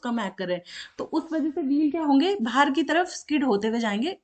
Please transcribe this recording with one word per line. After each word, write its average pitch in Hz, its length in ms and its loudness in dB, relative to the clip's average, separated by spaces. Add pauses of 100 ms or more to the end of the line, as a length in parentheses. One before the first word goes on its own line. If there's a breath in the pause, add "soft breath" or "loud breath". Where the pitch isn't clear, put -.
कम 233 160 -4
एक्ट 190 180 -6
कर 185 100 -6
रहा 180 80 -2
है, 180 80 -8 (340 loud breath)
तो - 60 -8
उस - 200 -2 (100)
वजह 311 160 -2
से 349 120 -4
व्हील 285 300 2
क्या 330 100 -2
होंगे, 311 400 4
बाहर 262 300 2
की 294 120 2
तरफ 330 240 2
स्किड - 360 -2
होते 214 240 2
हुए 226 120 0
जाएंगे, 226 440 -2